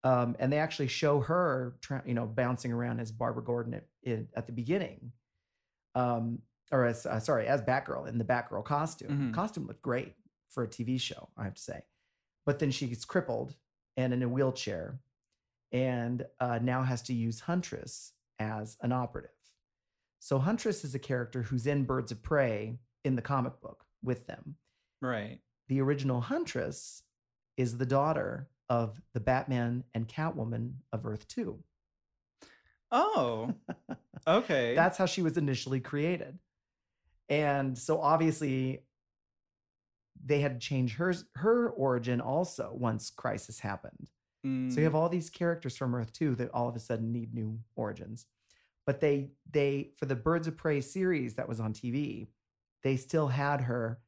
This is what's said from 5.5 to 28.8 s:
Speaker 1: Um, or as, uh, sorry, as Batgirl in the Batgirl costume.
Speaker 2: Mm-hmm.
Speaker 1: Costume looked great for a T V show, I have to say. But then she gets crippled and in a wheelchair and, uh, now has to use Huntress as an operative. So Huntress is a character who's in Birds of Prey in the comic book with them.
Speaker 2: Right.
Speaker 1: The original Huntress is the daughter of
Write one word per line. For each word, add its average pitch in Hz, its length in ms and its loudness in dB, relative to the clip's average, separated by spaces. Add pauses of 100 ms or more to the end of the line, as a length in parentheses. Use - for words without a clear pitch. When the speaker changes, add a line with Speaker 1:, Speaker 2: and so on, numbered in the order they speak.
Speaker 1:
Um, 120 440 0 (320)
or 131 140 6
as, 117 200 0
uh, - 140 0
sorry, 120 280 2
as 135 140 4
Batgirl 127 460 -2
in 117 100 -4
the 113 60 0
Batgirl 120 420 -2
costume. 151 460 -2
Speaker 2:
Mm-hmm. 139 220 0
Speaker 1:
Costume 170 340 -4
looked 113 160 -14
great 123 320 -2 (340)
for 123 140 -2
a 110 40 -2
T 117 160 -6
V 127 140 0
show, - 400 -6
I - 60 -6
have 98 120 -4
to - 60 -14
say. - 220 -10 (600)
But 143 140 2
then 143 120 4
she 131 160 -2
gets 117 180 -6
crippled 131 500 -2 (400)
and 127 180 2
in 127 100 2
a 120 60 0
wheelchair 127 680 -2 (720)
and, 123 540 0 (140)
uh, 120 220 2
now 127 220 2
has 127 200 0
to 127 100 -4
use 117 280 0
Huntress - 720 -4 (260)
as 110 420 -4
an 120 100 0
operative. 123 380 -2 (880)
So 135 200 0
Huntress 208 440 0
is 135 120 -6
a 131 40 -2
character 123 440 -2
who's 123 240 0
in 143 180 2
Birds 123 260 -2
of 110 120 -10
Prey 117 560 0 (240)
in 131 120 2
the 120 60 0
comic 131 400 -2
book - 240 -18 (160)
with 123 260 -2
them. - 280 -12 (460)
Speaker 2:
Right. 120 380 -4 (280)
Speaker 1:
The 135 140 2
original 135 400 2
Huntress - 840 -4 (540)
is 120 200 0
the 131 80 0
daughter 139 640 2 (220)
of 117 320 0 (120)